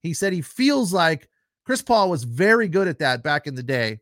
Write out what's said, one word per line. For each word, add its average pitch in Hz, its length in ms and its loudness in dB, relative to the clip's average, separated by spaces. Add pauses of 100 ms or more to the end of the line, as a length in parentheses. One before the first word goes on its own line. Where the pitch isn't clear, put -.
he 165 120 -6
said 190 200 0
he 175 80 -4
feels 262 500 0
like 165 380 0 (360)
Chris 262 180 -2
Paul 208 260 2
was 139 140 -2
very 196 440 2
good 185 200 0
at 156 120 -6
that 127 220 0
back 147 240 -2
in 143 80 -8
the 127 80 -10
day 120 400 -2